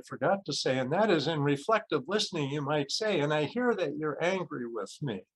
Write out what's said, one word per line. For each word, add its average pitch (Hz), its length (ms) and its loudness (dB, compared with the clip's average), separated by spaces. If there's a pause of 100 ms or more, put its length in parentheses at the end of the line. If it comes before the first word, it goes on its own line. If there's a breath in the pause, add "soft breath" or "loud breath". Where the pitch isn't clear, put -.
forgot 165 380 0
to 147 80 -4
say, 131 240 0
and 127 160 0
that 208 160 4
is 151 180 4
in 160 140 0
reflective 143 640 2
listening, 175 440 -2
you 151 100 -2
might 143 300 0
say, 208 280 0
"And 147 140 2
I 151 120 2
hear 240 300 0
that 170 220 -2
you're 151 260 -2
angry 156 440 -2
with 110 340 -6
me." 110 220 -4 (120)